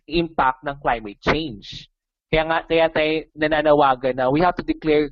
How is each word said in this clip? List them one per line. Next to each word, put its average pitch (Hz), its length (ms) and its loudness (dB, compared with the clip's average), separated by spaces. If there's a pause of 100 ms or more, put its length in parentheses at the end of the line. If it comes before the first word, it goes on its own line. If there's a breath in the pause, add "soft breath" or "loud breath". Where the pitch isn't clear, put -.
impact 147 560 -2
ng 143 160 -6
climate 113 400 -4
change. 139 640 -6 (420)
Kaya 160 160 0
nga, 165 240 0
kaya 165 240 2
tayo 156 320 -2 (160)
nananawagan 147 800 2
na 127 80 2
we 147 160 2
have 180 140 0
to 160 80 -8
declare 151 460 0